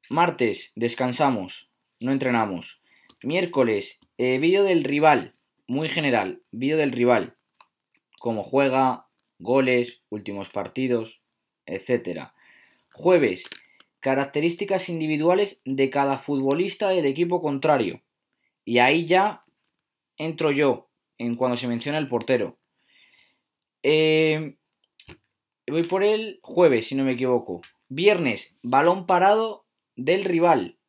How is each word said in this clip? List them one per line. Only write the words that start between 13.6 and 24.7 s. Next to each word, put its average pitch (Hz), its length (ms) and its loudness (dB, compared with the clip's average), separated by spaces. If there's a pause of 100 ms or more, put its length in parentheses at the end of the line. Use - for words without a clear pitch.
características 160 880 -2
individuales 165 760 -2
de 135 260 0
cada 139 280 0
futbolista 143 720 -2
del 175 160 0
equipo 170 360 -2
contrario. 139 600 0 (640)
Y 120 140 2
ahí 147 280 4
ya 185 360 2 (760)
entro 156 360 -2
yo, 139 380 0 (280)
en 120 160 -4
cuando 123 220 -2
se 123 100 -8
menciona 120 320 -4
el 139 100 -4
portero. 117 480 -2 (1300)
Eh, 156 720 2 (1120)